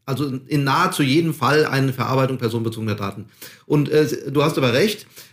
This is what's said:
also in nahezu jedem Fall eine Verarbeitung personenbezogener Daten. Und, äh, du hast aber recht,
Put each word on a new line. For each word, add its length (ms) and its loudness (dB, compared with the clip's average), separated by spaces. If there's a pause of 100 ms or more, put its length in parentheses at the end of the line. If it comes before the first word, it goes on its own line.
also 420 -4
in 160 0
nahezu 400 0
jedem 300 2
Fall 320 2
eine 260 0
Verarbeitung 460 0
personenbezogener 580 -4
Daten. 300 -8 (380)
Und, 260 2
äh, 180 4 (200)
du 140 0
hast 160 0
aber 140 2
recht, 340 0 (260)